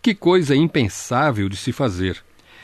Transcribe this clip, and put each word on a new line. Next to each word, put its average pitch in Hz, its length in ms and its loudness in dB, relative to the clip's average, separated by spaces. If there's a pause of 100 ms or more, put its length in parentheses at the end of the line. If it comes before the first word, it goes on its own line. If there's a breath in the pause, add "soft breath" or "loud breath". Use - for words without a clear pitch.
Que 226 120 2
coisa 170 420 2
impensável 131 920 0
de 98 80 -6
se - 160 -6
fazer. 92 520 -4 (400 soft breath)